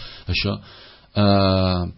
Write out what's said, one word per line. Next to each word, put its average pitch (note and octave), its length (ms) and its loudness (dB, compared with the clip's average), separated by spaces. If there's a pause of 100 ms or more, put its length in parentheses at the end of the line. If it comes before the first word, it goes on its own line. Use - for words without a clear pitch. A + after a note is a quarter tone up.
(260)
això, G2+ 320 -4 (540)
eh, F#2+ 680 2 (160)